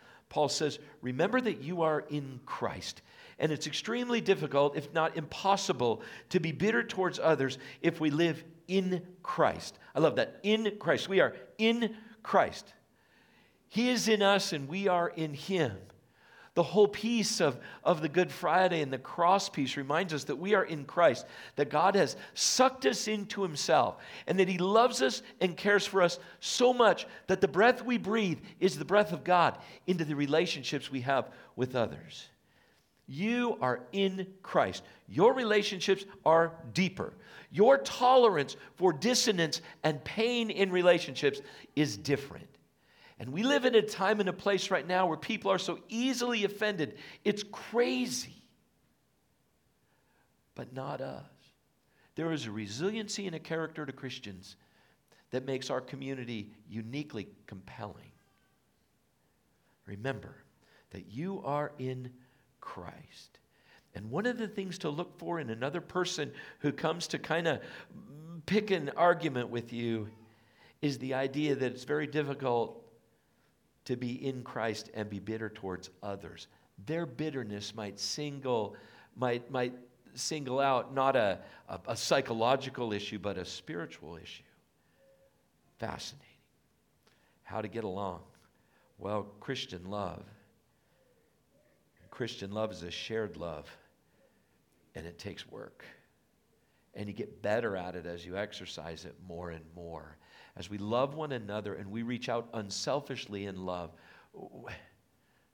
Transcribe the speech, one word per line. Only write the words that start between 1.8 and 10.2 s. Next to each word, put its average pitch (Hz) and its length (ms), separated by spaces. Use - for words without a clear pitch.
are 156 280
in 135 360
Christ." - 560
And 156 120
it's 147 160
extremely 240 540
difficult, 143 560
if 143 160
not 160 240
impossible, 147 840
to 185 100
be 160 120
bitter 220 320
towards 185 360
others 135 380
if 165 180
we 156 100
live 156 340
in 185 380
Christ. - 560
I 135 60
love 147 160
that. 117 280